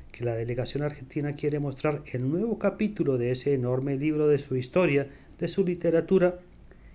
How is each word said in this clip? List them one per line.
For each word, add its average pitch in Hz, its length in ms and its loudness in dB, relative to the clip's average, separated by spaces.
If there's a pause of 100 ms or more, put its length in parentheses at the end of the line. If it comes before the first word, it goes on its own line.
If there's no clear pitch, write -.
(120)
que - 140 -6
la 117 100 -2
delegación 120 480 -4
argentina 147 500 -6
quiere 147 260 -2
mostrar 143 520 -2
el 127 180 -2
nuevo 208 300 -2
capítulo 196 580 0
de 120 140 0
ese 127 220 0
enorme 131 440 0
libro 151 300 2
de 147 120 6
su 131 180 -4
historia, 139 500 2 (320)
de 170 80 -2
su 190 160 0
literatura, 175 760 2 (560)